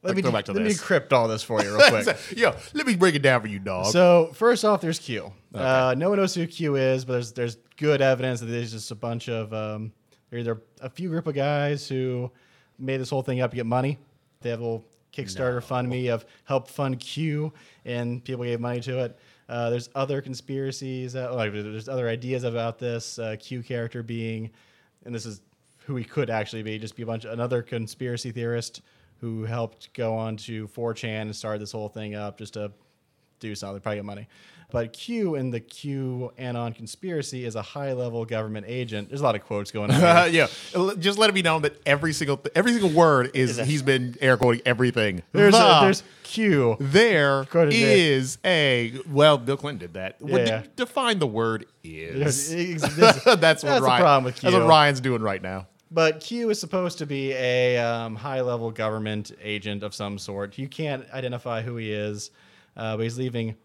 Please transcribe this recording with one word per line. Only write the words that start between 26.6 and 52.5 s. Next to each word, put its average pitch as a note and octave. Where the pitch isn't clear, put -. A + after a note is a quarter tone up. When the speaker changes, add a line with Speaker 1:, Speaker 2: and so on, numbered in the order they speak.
Speaker 1:
be, G#2+
just A2
be A#2+
a A2+
bunch, A2+
another A#2
conspiracy A#2+
theorist A#2
who A2+
helped A2+
go A2+
on A2
to A2
four A#2
chan A2
and G#2+
start G#2+
this G#2
whole G#2+
thing G#2+
up G#2
just G#2+
to G#2
do G#2+
something, G2
probably G#2
get G2+
money. G#2
But A#2
Q G#3
in C3
the A#2
QAnon B2+
conspiracy C3
is A2+
a A2
high-level B2
government G#2+
agent. A2+
There's C#3
a -
lot A#2
of G#2
quotes G2+
going G#2+
on E3+
Speaker 2:
<laughs> E3+
Speaker 1:
here. E3
Speaker 2:
Yeah, B2+
l-, F#3+
just G3
let G#3+
it G3+
be F#3+
known D#3+
that D3
every C#3+
single C#3+
th-, -
every A3
single G3+
word D3+
is, C3
Speaker 3:
Is A#2+
a A2+
Speaker 2:
he's D3
been B2+
air C3
quoting A#2+
everything. A2+
Speaker 1:
There's G3+
a, -
Speaker 2:
The G3
Speaker 1:
there's -
Q. D3
Speaker 2:
there C#3+
Speaker 1:
Quoted E3
there. A3
Speaker 2:
is C3+
a, C3+
well, D3
Bill B2+
Clinton C#3
did E2+
that. F#2
Would C3
Speaker 1:
Yeah, B2+
yeah. A2
Speaker 2:
de-, -
define A#3
the D3+
word A2
is. C3
Speaker 1:
There's, E3+